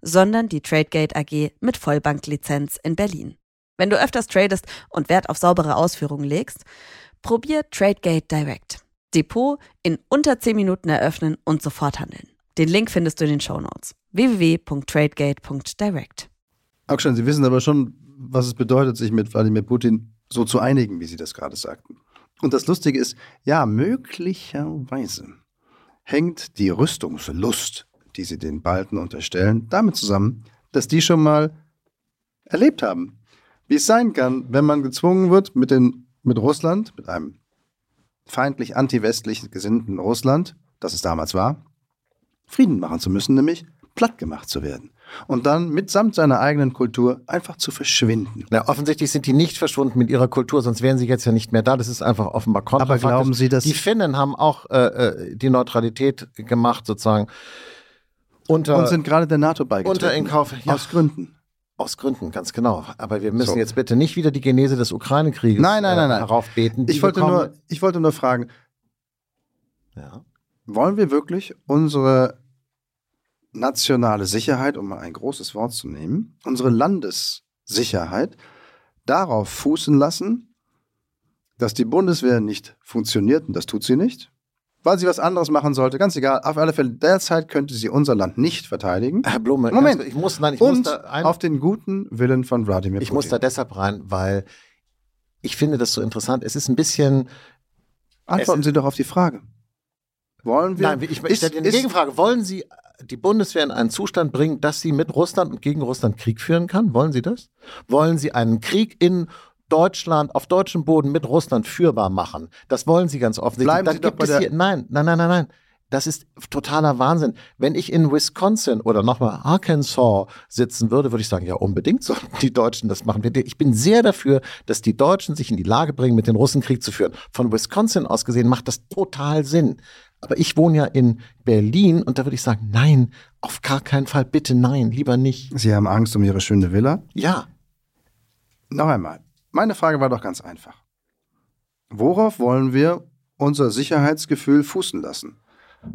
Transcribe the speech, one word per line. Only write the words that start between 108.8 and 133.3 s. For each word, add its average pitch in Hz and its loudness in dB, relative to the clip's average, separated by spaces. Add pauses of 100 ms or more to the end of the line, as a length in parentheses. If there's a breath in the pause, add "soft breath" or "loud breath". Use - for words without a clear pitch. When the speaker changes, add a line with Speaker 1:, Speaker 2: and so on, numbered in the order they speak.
Speaker 3:
in 175 2 (420 loud breath)
Deutschland, 160 2
auf - -4
deutschem 180 0
Boden 151 2
mit 147 -2
Russland 131 0
führbar 113 2
machen? 82 -6 (200 soft breath)
Das 131 -4
wollen 170 4
Sie 139 -6
ganz 113 0
offensichtlich. 127 -2
Speaker 2:
Bleiben 175 2
Speaker 3:
Dann 156 0
Speaker 2:
Sie - -10
doch 165 0
Speaker 3:
gibt - -4
Speaker 2:
bei 156 0
Speaker 3:
es 147 0
Speaker 2:
der 143 4
Speaker 3:
hier, - 0
nein, 170 0
nein, 147 0
nein, 170 2
nein, 170 2
nein. 175 2 (440 soft breath)
Das 135 -2
ist - -6 (240)
totaler 143 0
Wahnsinn. 143 2 (240 loud breath)
Wenn 139 0
ich - -4
in 160 4
Wisconsin 151 0
oder 107 2
nochmal 120 0
Arkansas 135 2 (240 loud breath)
sitzen 113 -2
würde, 131 2
würde 113 -2
ich 110 -6
sagen, 90 -2
ja, 90 -4
unbedingt 101 0
sollten - -6 (140)
die 131 2
Deutschen 113 0
das 98 -6
machen. 107 0 (140)
Ich - -2
bin 143 4
sehr 185 4
dafür, 139 2 (240 loud breath)
dass - -4
die 110 0
Deutschen 156 2
sich 156 -6
in 104 0
die 90 -4
Lage 139 0
bringen, 127 2
mit 113 4
den 113 4
Russen 135 2
Krieg 123 -2
zu 104 -8
führen. 90 -2 (180 loud breath)
Von 123 -2
Wisconsin 190 0
aus - -2
gesehen 120 2
macht - 0
das - -8
total 151 -4
Sinn. 143 2 (440 soft breath)
Aber - -2
ich - 0
wohne 160 6
ja 147 4
in 123 2 (240 loud breath)
Berlin 139 4
und 123 -4
da 131 -2
würde 135 -4
ich 123 -6
sagen, 107 -2
nein, 127 6 (280 loud breath)